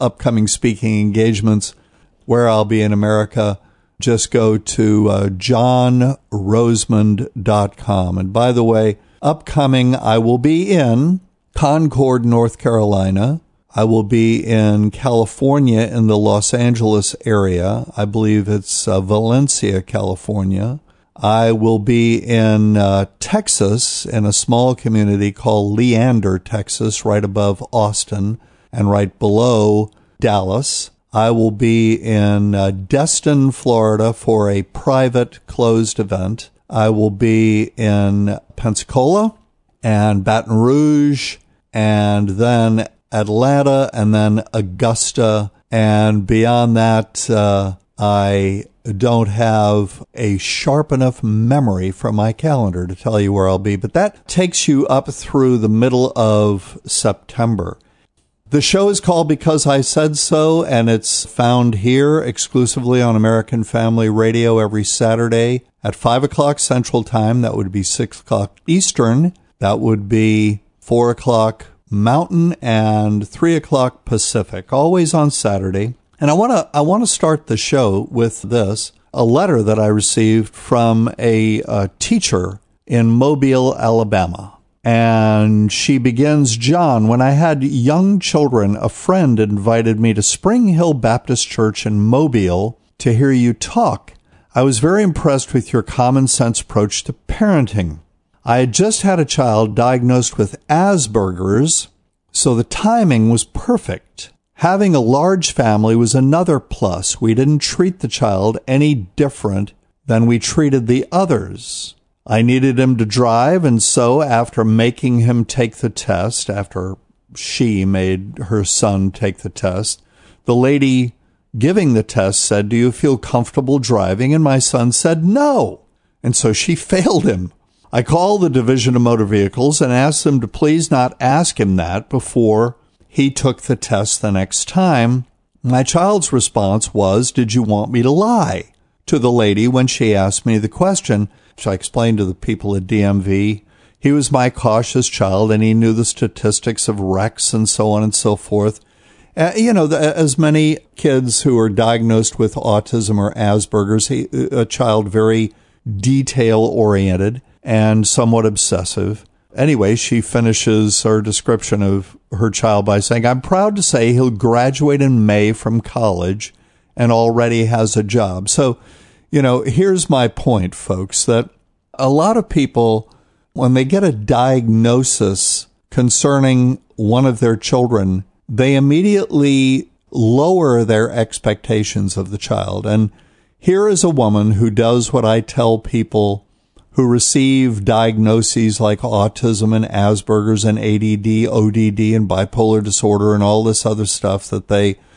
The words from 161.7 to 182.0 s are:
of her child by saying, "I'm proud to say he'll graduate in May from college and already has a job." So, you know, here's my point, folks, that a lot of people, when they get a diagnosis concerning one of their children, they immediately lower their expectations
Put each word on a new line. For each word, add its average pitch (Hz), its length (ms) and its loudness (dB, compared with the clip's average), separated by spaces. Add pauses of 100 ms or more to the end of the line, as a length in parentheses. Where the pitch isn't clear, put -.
of 98 340 -2 (160)
her 110 180 -2
child 101 360 0
by 104 140 2
saying, 113 260 -2
"I'm 123 160 0
proud 202 340 0
to 202 60 -4
say 120 320 2
he'll 127 160 2
graduate 127 720 0
in 127 240 4
May 104 260 2
from 113 300 -2
college 98 720 -4 (420)
and 120 160 0
already 117 540 2
has 113 320 0
a 107 60 2
job." 98 440 -2
So, 131 300 0 (520)
you 143 120 2
know, 127 200 2
here's 175 480 0
my 131 180 2
point, 104 460 -2
folks, - 520 -6
that 117 240 0 (460)
a 131 140 -2
lot 165 280 2
of 220 120 -2
people, 117 640 -2 (400)
when 127 200 0
they 131 120 2
get 196 180 0
a 175 80 2
diagnosis 117 1600 0 (240)
concerning 131 880 2 (160)
one 113 300 0
of 123 140 0
their 113 180 2
children, 104 640 0 (240)
they 127 260 0
immediately 143 1160 2 (220)
lower 131 720 2
their 110 280 0
expectations 107 1080 -4